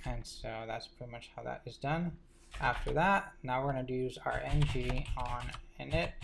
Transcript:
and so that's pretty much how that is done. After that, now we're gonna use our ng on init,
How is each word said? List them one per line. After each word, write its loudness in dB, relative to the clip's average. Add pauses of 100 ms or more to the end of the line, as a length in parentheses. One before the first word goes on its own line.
and -4
so -8
that's -6
pretty -14
much -12
how -10
that -6
is -10
done. 0 (480)
After 2
that, 4 (100)
now 0
we're 2
gonna -2
use 0
our 0
ng 4 (100)
on -2 (300)
init, 2 (140)